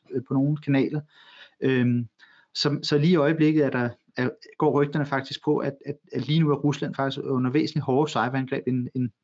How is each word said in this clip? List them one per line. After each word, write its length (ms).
øh, 180
på 60
nogle 220
kanaler. 440
Øhm, 460
så, 280
så 160
lige 140
i 40
øjeblikket 480
er 60
der, 180
er, 140
går 220
rygterne 260
faktisk 380
på, 120
at, 180
at, 80
at 140
lige 140
nu 100
er 40
Rusland 400
faktisk 300
under 260
væsentligt 340
hårdere 240
cyberangreb, 580
end, 280
end, 160